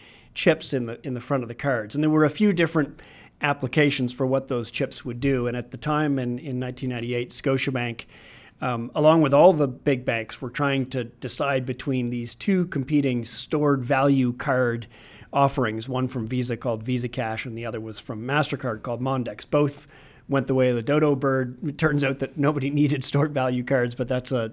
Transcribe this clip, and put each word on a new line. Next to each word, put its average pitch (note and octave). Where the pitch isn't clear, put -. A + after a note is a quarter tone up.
chips -
in B2
the, A#2
in C3
the A#2+
front C3+
of A2+
the A#2
cards. A#2
And D3+
there D#3
were D#3
a C#3
few G#3
different D#3+
applications C#3+
for C3+
what C3
those A#2+
chips -
would A#2+
do. C3
And A#2+
at A#2+
the A#2+
time D3+
in, A#2+
in C3
nineteen B2+
ninety-eight, A#2+
Scotiabank, C3
um, A#2+
along D#3
with C#3
all E3
the D3
big B2+
banks, A2+
were B2+
trying C3+
to B2+
decide C3+
between B2+
these A#2+
two F#3
competing C#3
stored C#3+
value C3+
card B2
offerings, B2
one B2+
from B2
Visa B2
called A2+
Visa B2
Cash A2+
and A2+
the A#2
other A2+
was A2
from A2
MasterCard C3
called A#2+
Mondex. B2+
Both D3
went C#3
the C3+
way B2+
of B2
the A#2
dodo D3
bird. C3
It C#3
turns C#3+
out C3+
that C3+
nobody C3+
<laughs> C#3+
needed C#3
stored D3
value B2+
cards, B2
but A#2+
that's B2+
a, A2+